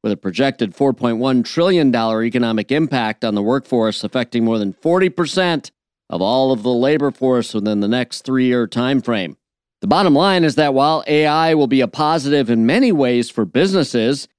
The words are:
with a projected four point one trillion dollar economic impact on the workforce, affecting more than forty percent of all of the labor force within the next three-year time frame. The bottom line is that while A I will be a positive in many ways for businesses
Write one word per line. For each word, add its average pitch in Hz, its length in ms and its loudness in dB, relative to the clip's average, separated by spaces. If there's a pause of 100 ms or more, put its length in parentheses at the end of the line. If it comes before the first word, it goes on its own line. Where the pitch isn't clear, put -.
with 107 120 -4
a 95 40 -4
projected 110 580 -4
four 139 180 0
point 117 240 -2
one 127 260 0
trillion 170 480 2
dollar 113 320 0
economic 113 480 -2
impact 127 540 -2
on 107 100 -2
the 101 60 0
workforce, 113 640 -2
affecting 120 400 -2
more 113 140 0
than 98 120 -4
forty 180 380 0
percent 175 640 -2 (380)
of 85 120 -4
all 131 300 2
of 113 100 0
the 120 80 -2
labor 139 400 2
force 127 460 -2
within 104 240 -2
the 101 80 0
next 120 340 -4
three-year 127 460 0
time 127 340 -2
frame. 101 340 -4 (460)
The - 60 -6
bottom 170 260 4
line 180 300 2
is 143 120 0
that 147 180 2
while 143 340 2
A 151 180 2
I 160 300 2
will 143 120 2
be 131 140 2
a 117 60 0
positive 143 600 0
in 113 180 2
many 233 240 2
ways 123 400 0
for 110 140 -2
businesses 139 840 0 (120)